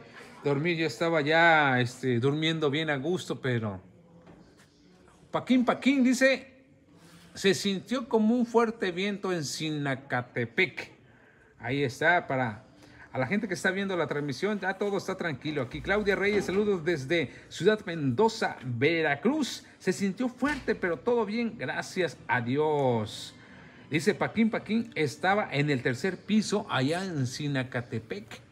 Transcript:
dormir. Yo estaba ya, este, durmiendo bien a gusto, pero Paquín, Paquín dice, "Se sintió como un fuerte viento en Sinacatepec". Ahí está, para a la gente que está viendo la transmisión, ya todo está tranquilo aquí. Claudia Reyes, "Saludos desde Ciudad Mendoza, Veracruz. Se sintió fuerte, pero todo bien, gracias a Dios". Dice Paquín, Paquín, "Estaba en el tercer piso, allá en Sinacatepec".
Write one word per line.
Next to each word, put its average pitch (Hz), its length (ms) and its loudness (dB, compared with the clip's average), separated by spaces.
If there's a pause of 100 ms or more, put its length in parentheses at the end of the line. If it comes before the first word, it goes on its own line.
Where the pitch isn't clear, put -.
(440)
dormir. 147 340 0
Yo 160 100 0
estaba 165 340 0
ya, 151 580 6
este, 123 400 0
durmiendo 156 520 2
bien 156 180 -2
a 147 80 0
gusto, 151 420 -4
pero 113 400 -2 (1500)
Paquín, 240 320 2
Paquín 262 400 2
dice, 262 440 4 (880)
"Se 190 180 2
sintió 202 560 -2
como 220 260 4
un 240 120 2
fuerte 220 440 2
viento 196 400 -2
en 165 140 -2
Sinacatepec". 135 1500 -4 (680)
Ahí 135 240 -2
está, 170 420 2
para 127 380 -4 (480)
a - 60 -8
la 175 100 -2
gente 202 200 -2
que 180 60 -4
está 180 180 -2
viendo 190 260 -2
la 151 100 0
transmisión, 151 520 -2
ya 185 160 -4
todo 202 220 -2
está 185 200 -6
tranquilo 151 440 -4
aquí. - 200 -8
Claudia 196 340 2
Reyes, 196 300 2
"Saludos 196 380 0
desde 151 480 0 (180)
Ciudad 214 360 2
Mendoza, 165 800 0
Veracruz. 156 1000 0 (140)
Se 185 160 -2
sintió 196 360 -2
fuerte, 277 440 -2
pero 247 240 -2
todo 240 280 0
bien, 226 320 -4
gracias 165 600 -4 (100)
a 120 140 0
Dios". 131 920 0 (540)
Dice 165 240 2
Paquín, 214 380 2
Paquín, 214 420 -4
"Estaba 185 580 0
en 143 200 0
el 127 100 0
tercer 147 360 -2
piso, 208 520 0
allá 139 340 0
en 156 220 -2
Sinacatepec". 131 1160 -6 (100)